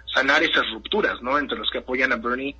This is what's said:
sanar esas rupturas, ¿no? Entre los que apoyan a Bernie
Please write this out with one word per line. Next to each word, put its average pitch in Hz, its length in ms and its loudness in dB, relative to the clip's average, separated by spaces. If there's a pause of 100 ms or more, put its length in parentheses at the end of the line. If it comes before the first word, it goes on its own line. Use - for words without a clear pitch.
(120)
sanar 139 320 4
esas 135 280 2
rupturas, - 500 -2
¿no? 131 160 0
Entre 127 220 -2
los 110 100 -4
que - 80 -2
apoyan 127 340 0
a 120 60 2
Bernie 123 420 -4